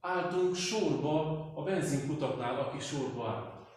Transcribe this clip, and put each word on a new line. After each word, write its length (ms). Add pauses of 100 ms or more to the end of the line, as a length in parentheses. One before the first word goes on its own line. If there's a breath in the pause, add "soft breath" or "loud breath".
álltunk 540
sorba 1000
a 80
benzinkutaknál, 960
aki 220
sorba 480
állt. 300 (180)